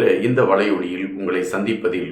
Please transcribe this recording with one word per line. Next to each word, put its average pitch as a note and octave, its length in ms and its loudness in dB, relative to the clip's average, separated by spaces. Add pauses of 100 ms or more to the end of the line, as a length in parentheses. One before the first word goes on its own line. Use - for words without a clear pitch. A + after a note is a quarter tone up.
(140)
இந்த B2 300 2
வலையொலியில் F#2+ 640 0 (120)
உங்களை F#2 260 -2
சந்திப்பதில் G2+ 680 -2